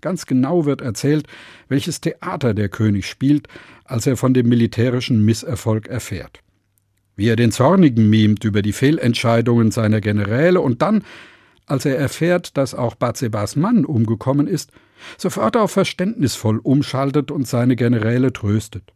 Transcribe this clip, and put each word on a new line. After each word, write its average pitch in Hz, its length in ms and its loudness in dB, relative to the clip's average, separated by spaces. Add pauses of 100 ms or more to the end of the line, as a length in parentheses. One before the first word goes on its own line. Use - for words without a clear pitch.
Ganz 170 240 -6
genau 139 400 0
wird 143 160 -2
erzählt, 139 460 -2 (420)
welches 143 320 -4
Theater 156 540 -4
der 101 160 -2
König 101 400 -2
spielt, 143 360 0 (380)
als 120 220 -4
er 131 100 0
von 127 160 0
dem 127 160 2
militärischen 120 760 0
Misserfolg 110 680 -2
erfährt. - 520 -12 (760)
Wie 101 140 -2
er 110 80 2
den 113 160 2
Zornigen 131 560 4
mimt 107 360 4
über 104 180 0
die 101 100 -2
Fehlentscheidungen 117 1000 2
seiner 107 300 0
Generäle 107 640 0
und 120 180 -2
dann, 202 240 0 (640)
als 139 160 -2
er 139 140 0
erfährt, 170 580 -2
dass 135 200 -2
auch 117 180 -4
Bathsebas 110 600 -4
Mann 196 280 2
umgekommen 123 640 0
ist, - 240 -6 (480)
sofort - 380 -2
auf 208 160 0
verständnisvoll 156 840 -2
umschaltet 139 760 0
und 139 160 -4
seine 127 260 2
Generäle 120 580 0
tröstet. - 640 -4